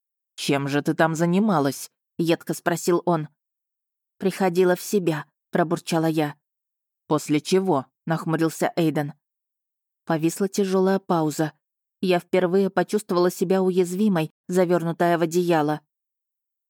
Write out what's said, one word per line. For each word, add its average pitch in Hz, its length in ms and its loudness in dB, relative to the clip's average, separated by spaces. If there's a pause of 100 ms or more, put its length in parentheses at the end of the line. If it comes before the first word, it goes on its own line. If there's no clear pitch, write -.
(360)
«Чем 139 320 -2
же 143 160 -2
ты 160 100 -2
там 160 220 0
занималась?» 170 760 0 (300)
едко 165 340 -2
спросил 170 520 -2
он. 165 220 -2 (920)
«Приходила 180 560 2
в - 60 -6
себя», 165 440 -2 (320)
пробурчала 165 480 -2
я. 156 300 -2 (720)
«После 151 340 -2
чего?» 185 460 0 (180)
нахмурился 160 680 -2
Эйден. 151 380 -2 (920)
Повисла 165 420 -2
тяжёлая 190 520 0
пауза. 156 520 -2 (480)
Я 180 200 2
впервые 185 500 0
почувствовала 180 640 0
себя 190 320 2
уязвимой, 185 640 0 (180)
завёрнутая 175 720 2
в 165 60 -2
одеяло. 160 580 0 (880)